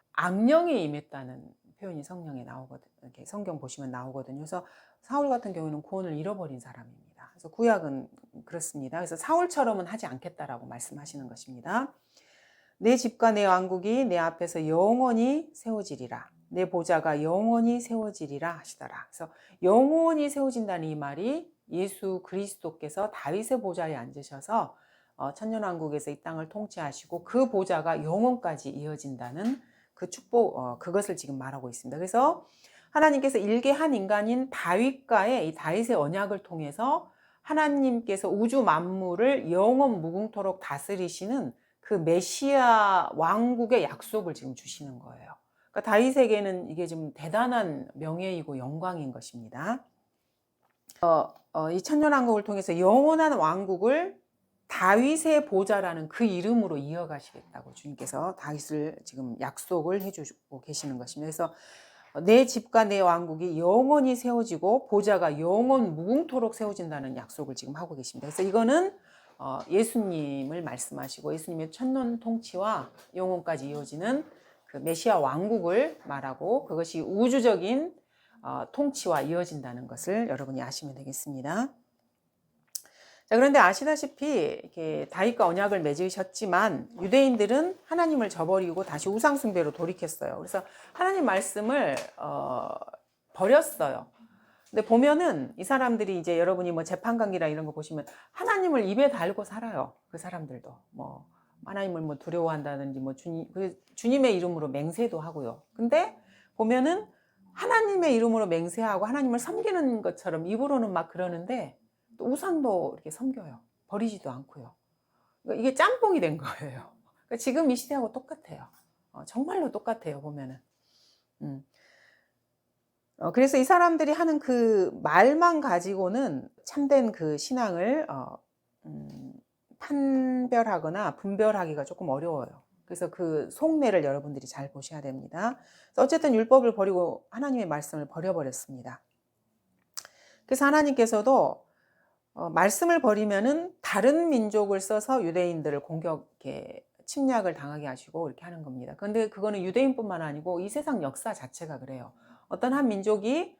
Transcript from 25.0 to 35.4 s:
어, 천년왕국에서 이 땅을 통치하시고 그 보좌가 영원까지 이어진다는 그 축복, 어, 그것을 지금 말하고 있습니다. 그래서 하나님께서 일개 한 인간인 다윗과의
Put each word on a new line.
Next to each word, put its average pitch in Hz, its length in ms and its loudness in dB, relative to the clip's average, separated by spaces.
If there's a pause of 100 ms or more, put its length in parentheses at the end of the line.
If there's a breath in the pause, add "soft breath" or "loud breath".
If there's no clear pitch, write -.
어, 139 160 -6
천년왕국에서 175 800 -6
이 147 100 -14
땅을 160 280 -10
통치하시고 175 760 -10
그 240 260 2
보좌가 165 540 0
영원까지 185 640 0
이어진다는 143 920 -8 (340 soft breath)
그 180 160 -12
축복, - 480 0
어, 123 220 -6
그것을 190 360 -2
지금 139 220 -10
말하고 131 320 -10
있습니다. 123 280 -12
그래서 240 500 0 (440 loud breath)
하나님께서 277 460 4
일개 233 340 4
한 294 220 2
인간인 214 560 0
다윗과의 220 960 2